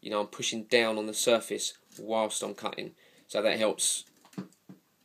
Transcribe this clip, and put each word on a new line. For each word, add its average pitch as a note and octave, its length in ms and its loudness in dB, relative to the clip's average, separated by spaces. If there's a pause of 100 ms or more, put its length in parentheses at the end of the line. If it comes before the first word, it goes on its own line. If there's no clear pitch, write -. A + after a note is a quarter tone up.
You G#2 100 -8
know, G#2 100 0
I'm G#2 60 -2
pushing A2+ 360 -6
down A2+ 340 4
on G#2+ 80 -2
the G#2+ 80 -6
surface A2 600 2 (260)
whilst G#2+ 440 -2
I'm G#2 100 -4
cutting. - 380 -8 (360)
So G#2+ 140 0
that A2 180 2
helps - 460 0 (1000)